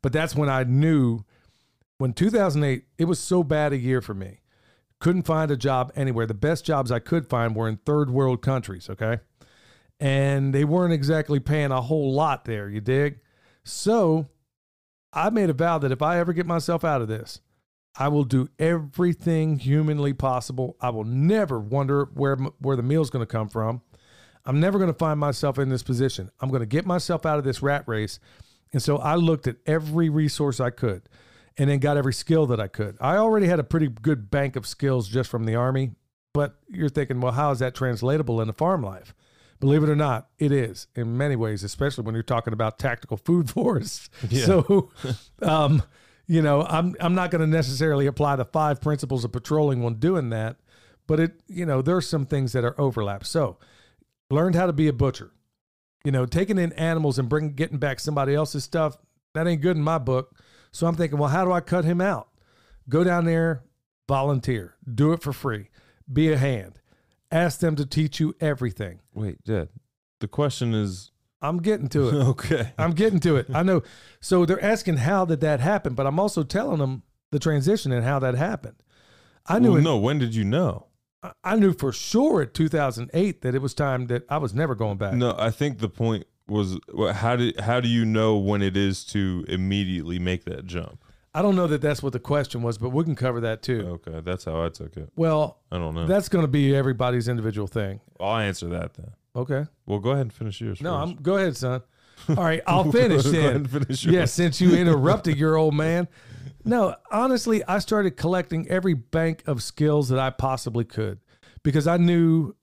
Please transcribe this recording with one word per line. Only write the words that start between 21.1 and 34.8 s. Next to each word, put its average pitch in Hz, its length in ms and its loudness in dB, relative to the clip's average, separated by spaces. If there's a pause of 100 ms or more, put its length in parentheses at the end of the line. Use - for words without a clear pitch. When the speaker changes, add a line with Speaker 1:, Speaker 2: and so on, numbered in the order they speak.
Speaker 1:
wonder 139 540 0
where 139 200 0
m-, 131 260 -4
where 135 180 0
the 120 60 -2
meal's 147 260 2
gonna 120 160 -4
come 110 240 -4
from. 113 320 -4 (640)
I'm 139 160 0
never 196 180 2
gonna 175 140 2
find 156 260 0
myself 143 400 0
in 135 80 0
this 127 160 -2
position. 123 560 -2
I'm 135 100 -4
gonna 127 160 0
get 143 200 -2
myself 175 400 -2
out 151 140 2
of 139 40 -4
this 131 180 -2
rat 139 260 0
race. 107 320 -4 (520)
And 131 100 0
so 143 180 0
I 151 160 0
looked 165 320 2
at 117 180 -4
every 160 440 0
resource 147 520 0
I 123 80 0
could 104 340 -4 (520)
and 139 140 2
then 143 80 2
got 147 200 2
every 131 160 0
skill 160 340 2
that 117 120 0
I 101 80 -4
could. 104 320 -8
I 156 180 0
already 214 280 4
had 170 140 4
a 139 40 -2
pretty 156 240 0
good 117 440 -2
bank 139 240 -2
of 120 100 -8
skills 127 420 -2